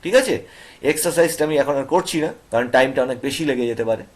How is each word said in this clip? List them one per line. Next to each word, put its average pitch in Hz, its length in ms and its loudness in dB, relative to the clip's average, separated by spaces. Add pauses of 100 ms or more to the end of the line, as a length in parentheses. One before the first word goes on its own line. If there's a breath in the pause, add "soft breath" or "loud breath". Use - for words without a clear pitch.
ঠিক 185 120 -4
আছে? 220 320 2 (360 loud breath)
এক্সারসাইজটা 156 640 2
আমি 156 120 0
এখন 139 200 2
আর 135 80 -2
করছি 170 360 0
না, 156 120 -2 (180)
কারণ 120 180 0
টাইমটা 131 340 2
অনেক 127 180 -4
বেশি 143 240 -4
লেগে 123 220 -2
যেতে 117 180 -4
পারে। 110 180 -2 (140)